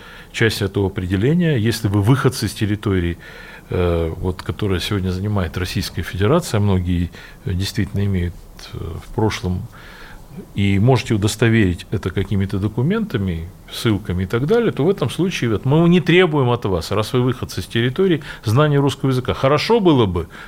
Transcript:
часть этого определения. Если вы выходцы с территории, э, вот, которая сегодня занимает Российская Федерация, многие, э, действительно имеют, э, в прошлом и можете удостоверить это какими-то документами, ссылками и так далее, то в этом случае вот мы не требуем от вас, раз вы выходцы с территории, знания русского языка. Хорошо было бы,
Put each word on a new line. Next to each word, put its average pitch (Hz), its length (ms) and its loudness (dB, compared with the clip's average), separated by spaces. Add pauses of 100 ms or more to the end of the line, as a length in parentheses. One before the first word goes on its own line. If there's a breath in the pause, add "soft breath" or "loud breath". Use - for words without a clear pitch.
(340 loud breath)
часть 110 280 0
этого 98 260 0
определения. 117 680 0
Если 110 320 0
вы 101 140 2
выходцы 123 480 2
с - 40 -6
территории, 98 640 0 (520 loud breath)
э, 85 480 0
вот, 92 260 -4
которая 95 360 -2
сегодня 95 320 -2
занимает 95 460 -2
Российская 92 440 -4
Федерация, 110 580 0
многие, 90 520 0 (340 loud breath)
э, - 80 -4
действительно 98 520 -2
имеют, 90 280 -2 (400)
э, - 40 -12
в - 360 -10
прошлом 95 480 0 (920 loud breath)
и 98 240 2
можете 117 380 2
удостоверить 104 720 2
это 98 220 -4
какими-то 98 480 -2
документами, 107 920 -2 (220)
ссылками 95 520 -2
и - 40 -2
так 117 180 -2
далее, 220 260 2
то 135 140 0
в 175 40 4
этом 139 200 -2
случае 160 400 -2
вот 101 160 -2
мы 160 240 4
не 180 100 6
требуем 160 520 4
от 117 140 0
вас, 90 260 -2
раз 104 220 -2
вы 123 80 4
выходцы 123 400 -2
с - 40 -10
территории, 131 560 0 (220 loud breath)
знания 143 360 4
русского 139 300 2
языка. 127 240 0
Хорошо 147 460 2
было 151 260 6
бы, 85 220 -2 (200 loud breath)